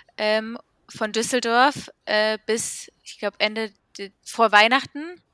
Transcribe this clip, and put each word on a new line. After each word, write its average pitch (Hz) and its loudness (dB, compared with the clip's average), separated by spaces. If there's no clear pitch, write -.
ähm, 220 -2
von 214 -6
Düsseldorf, 240 0
äh, 214 0
bis, - -6
ich - -20
glaub, 208 -6
Ende 214 -4
de-, 196 -14
vor 226 2
Weihnachten. 269 2